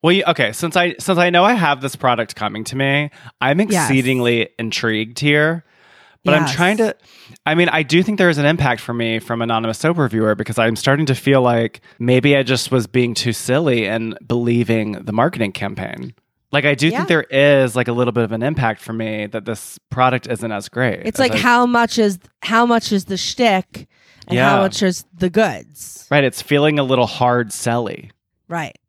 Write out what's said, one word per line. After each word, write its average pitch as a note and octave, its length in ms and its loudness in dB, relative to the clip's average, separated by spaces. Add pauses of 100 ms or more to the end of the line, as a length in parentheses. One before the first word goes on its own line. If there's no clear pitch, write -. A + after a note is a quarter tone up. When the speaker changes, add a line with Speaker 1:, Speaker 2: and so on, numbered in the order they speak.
Speaker 1:
Well, E3 100 4
you, G3 160 2
okay, B2 240 0
since E3 240 -6
I, F3 240 0
since F3+ 180 0
I F3 120 4
know F3 120 4
I A3 120 4
have D3 260 0
this C3+ 160 -6
product A#2 400 -2
coming G#2+ 280 -6
to B2+ 120 -8
me, C#3 340 0 (300)
I'm C#3+ 200 2
Speaker 2:
Yes. F#3 300 0
Speaker 1:
exceedingly B2 680 2
intrigued A2 600 -4
here. D3+ 460 0 (600)
But - 100 2
I'm D3+ 80 4
Speaker 2:
Yes. C3+ 120 -2
Speaker 1:
trying F3+ 240 2
to, A3 160 0 (520)
I D#3 80 2
mean, F3 140 4
I D#3+ 140 0
do D3+ 200 2
think G#3 160 -2
there F#3 100 4
is D3+ 100 2
an C#3+ 60 0
impact C#3+ 360 2
for - 140 -8
me A2+ 240 -2
from A#2 240 -4
Anonymous A2+ 360 -2
Soap E3+ 200 0
Reviewer A2 360 2
because G#2 240 -4
I'm A2+ 180 2
starting C#3+ 300 0
to C3+ 80 2
feel C3+ 280 2
like A#2 380 0 (180)
maybe B2+ 380 4
I C3+ 60 2
just B2+ 280 -2
was B2 160 0
being A#2+ 280 0
too A#2 180 -2
silly B2 560 0
and A2+ 280 -4 (100)
believing A#2 680 0
the G#2+ 200 -8
marketing A2+ 400 0
campaign. - 600 -10 (380)
Like, C#3 120 0
I C#3+ 100 2
do C3+ 140 0
Speaker 2:
Yeah. A3+ 100 0
Speaker 1:
think F#4+ 100 -4
there D#3+ 220 2
is, C3+ 440 4
like, B2 140 0
a A#2+ 40 -4
little A#2+ 200 0
bit A#2 120 0
of G#2+ 80 -4
an A2+ 100 -4
impact C3 380 -2
for - 120 -12
me A2 340 -6
that G2+ 200 -8
this - 320 -10 (120)
product B2+ 380 0
isn't A2+ 240 -6
as G2 160 -8
great A2+ 360 -2
Speaker 2:
It's - 140 -6
Speaker 1:
as B3+ 100 2
Speaker 2:
like, A3+ 40 -2
Speaker 1:
I A3 60 -2
Speaker 2:
how B3 280 2
much A#3 320 0
is, G3+ 200 2 (240)
how A3+ 240 2
much A#3 260 0
is F#3+ 140 -2
the F#3+ 100 -6
shtick F#3+ 720 -2 (400)
and A#2+ 100 0
how C3+ 180 4
Speaker 1:
Yeah. G3 60 4
Speaker 2:
much F#3+ 200 -2
is F#3 220 -2 (120)
the F3+ 140 0
goods? - 800 -4
Speaker 1:
Right, C#3+ 140 4
it's - 180 -2
feeling D3 360 2
a C#3 60 0
little B2+ 220 2
hard B2 440 0
selly. A#2 600 -6 (380)
Speaker 2:
Right. E3 280 -8 (120)